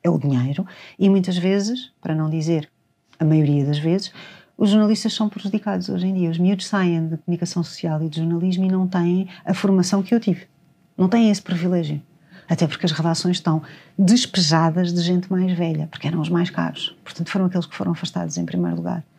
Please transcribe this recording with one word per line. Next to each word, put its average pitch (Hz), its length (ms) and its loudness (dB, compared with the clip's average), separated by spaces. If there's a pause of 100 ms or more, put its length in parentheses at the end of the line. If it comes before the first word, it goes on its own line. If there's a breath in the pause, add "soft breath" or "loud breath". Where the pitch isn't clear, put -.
é 175 60 2
o 165 100 2
dinheiro. 143 480 0 (320 loud breath)
E 190 120 4
muitas 190 260 2
vezes, 202 540 0 (100)
para 156 140 -4
não 156 160 -2
dizer 160 400 -2 (500)
a 165 40 0
maioria 147 420 4
das 147 120 0
vezes, 170 340 -2 (440 loud breath)
os 202 140 2
jornalistas 214 440 2
são 214 140 -2
prejudicados 196 600 -4
hoje 185 200 -2
em 190 60 -2
dia. 175 140 0
Os 165 100 -2
miúdos 190 280 2
saem 170 400 0
de 160 120 -4
comunicação 175 440 -4
social 160 400 -4
e 160 60 -2
de 156 100 -8
jornalismo 175 460 0
e 185 40 2
não 185 200 0
têm 180 400 0 (160 loud breath)
a 185 100 0
formação 190 480 2
que 190 100 -2
eu 233 60 4
tive. 196 300 -2 (480)
Não 185 120 2
têm 226 220 4
esse 196 100 0
privilégio. 170 600 -2 (460 soft breath)
Até 170 180 2
porque - 180 -4
as 165 60 2
redações 165 460 0
estão 160 260 0 (500 loud breath)
despejadas 170 800 2
de 175 80 0
gente 180 300 0
mais 185 260 0
velha, 160 320 -2
porque - 200 -8
eram 165 120 -2
os 156 80 -4
mais 175 220 0
caros. - 540 -6
Portanto, - 260 -8
foram 190 160 0
aqueles 180 200 -2
que - 100 -18
foram 185 160 -2
afastados 156 440 -6
em 85 80 -2
primeiro 87 340 -2
lugar. 117 260 -6 (140 soft breath)